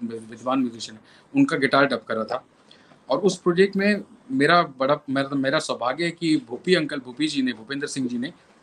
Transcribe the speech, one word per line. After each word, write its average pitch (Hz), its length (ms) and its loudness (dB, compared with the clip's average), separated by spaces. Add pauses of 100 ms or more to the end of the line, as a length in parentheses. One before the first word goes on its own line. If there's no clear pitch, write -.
विद्वान 113 560 -6
म्यूजिशियन 113 380 -6
हैं, - 60 -20 (320)
उनका 139 220 4
guitar 139 280 4
dub 123 180 -2
कर 113 120 -6
रहा 110 80 -2
था। 120 220 -6 (640)
और 131 100 2
उस 185 180 2
project 190 380 2
में 202 280 2 (280)
मेरा 156 320 4
बड़ा, 135 360 0 (100)
मेरा, 135 200 -2
मेरा 139 300 0
सौभाग्य 131 460 -4
है 165 60 -2
कि 160 260 0
भूपी 123 380 -2
uncle, 151 240 -2
भूपी 127 280 -6
जी 147 140 -2
ने, 127 120 0
भूपेंद्र 135 340 -8
सिंह 131 200 -4
जी 120 100 -4
ने 139 160 -6 (300)